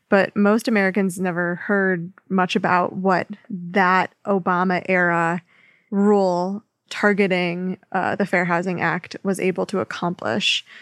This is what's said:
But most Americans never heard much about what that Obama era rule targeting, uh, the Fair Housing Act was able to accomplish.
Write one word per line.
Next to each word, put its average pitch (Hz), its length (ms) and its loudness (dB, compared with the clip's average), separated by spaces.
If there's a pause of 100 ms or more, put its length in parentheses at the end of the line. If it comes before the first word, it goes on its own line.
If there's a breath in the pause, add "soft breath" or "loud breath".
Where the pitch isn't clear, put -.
But 196 280 2
most 208 320 2
Americans 190 500 0
never 175 360 -2
heard 190 580 -2 (160)
much 185 260 0
about 180 380 2
what 190 340 0 (220)
that 180 680 0 (100)
Obama 185 640 0
era 175 560 0 (480 soft breath)
rule 196 720 2 (260)
targeting, 185 880 0 (140)
uh, 180 240 -2
the 202 100 0
Fair 180 200 0
Housing 175 340 -2
Act 170 440 -4
was 190 140 -2
able 185 280 -2
to 190 160 -4
accomplish. - 840 -4 (160 loud breath)